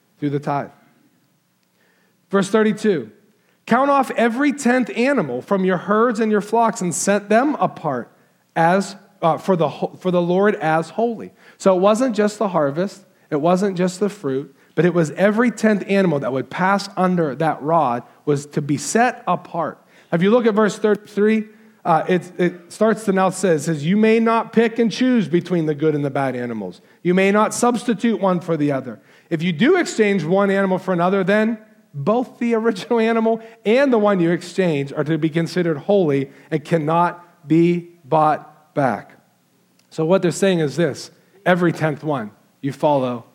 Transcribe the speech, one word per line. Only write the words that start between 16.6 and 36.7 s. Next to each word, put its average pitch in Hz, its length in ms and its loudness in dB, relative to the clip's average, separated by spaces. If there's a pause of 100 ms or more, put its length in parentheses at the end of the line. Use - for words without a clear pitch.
under 175 400 0
that 151 260 -2
rod 139 400 0 (220)
was 143 220 -2
to - 160 -6
be 143 160 -2
set 233 500 0
apart. 170 500 -6 (320)
If 170 120 0
you 196 80 4
look 233 160 4
at 220 80 2
verse 202 240 2
thirty-three, 214 720 0 (360)
uh, 160 240 2
it, 175 320 -2
it - 320 -4
starts 220 320 0
to 196 80 0
now 190 180 2
say, 190 200 -2
it 160 100 2
says, 147 240 -4
"You 180 120 0
may 220 220 4
not 226 340 0
pick 226 260 2
and 233 120 2
choose 247 380 0
between 175 380 -2
the 156 80 -2
good 151 200 0
and 147 100 -2
the 143 60 -2
bad 135 240 -2
animals. 113 460 -8 (220)
You 180 120 0
may 190 160 4
not 208 240 2
substitute 233 640 0
one 180 200 0
for 165 160 -4
the 147 160 0
other. 120 280 -8 (300)
If 165 120 -4
you 180 100 -2
do 240 240 4
exchange 202 480 0
one 196 260 2
animal 190 280 0
for 190 140 -4
another, 185 300 0
then 214 360 0 (340)
both 208 460 -2
the 233 160 -2
original 226 440 -2
animal 226 420 0 (240)
and 254 280 4
the 233 60 4
one 208 200 2
you 165 120 2
exchange 160 640 -2
are 151 120 -2
to 156 140 0
be 160 100 0
considered 165 480 -2
holy 143 540 0 (200)
and 156 140 -2
cannot 165 800 -2